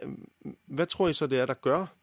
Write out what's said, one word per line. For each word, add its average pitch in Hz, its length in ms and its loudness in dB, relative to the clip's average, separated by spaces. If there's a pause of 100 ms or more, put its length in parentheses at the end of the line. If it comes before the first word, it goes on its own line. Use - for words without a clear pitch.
(640)
hvad 151 200 -2
tror 185 220 2
I 160 60 2
så, 147 140 0
det 131 120 2
er, 127 60 2
der 135 80 0
gør, 156 320 2 (180)